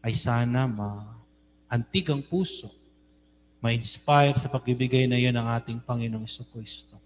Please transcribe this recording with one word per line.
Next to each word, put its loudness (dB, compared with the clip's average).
ay -2
sana 2
maantig -6
ang 0
puso, -4
ma-inspire 4
sa -2
pagbibigay 2
na 2
yun 4
ng 0
ating -8
Panginoong -4
Jesucristo. -14